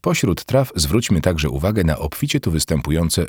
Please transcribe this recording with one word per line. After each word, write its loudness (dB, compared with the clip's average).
Pośród 0
traw 2
zwróćmy 2
także 0
uwagę 0
na 2
obficie -2
tu -2
występujące 0